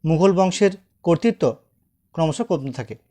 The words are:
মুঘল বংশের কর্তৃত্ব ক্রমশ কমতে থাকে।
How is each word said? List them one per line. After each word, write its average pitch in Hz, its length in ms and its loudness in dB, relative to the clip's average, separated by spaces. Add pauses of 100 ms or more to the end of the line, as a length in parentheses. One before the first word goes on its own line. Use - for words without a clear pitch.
মুঘল 165 280 2
বংশের 190 380 2 (320)
কর্তৃত্ব 165 540 0 (560)
ক্রমশ 160 280 -2
কমতে 143 320 -4
থাকে। 113 220 -12 (160)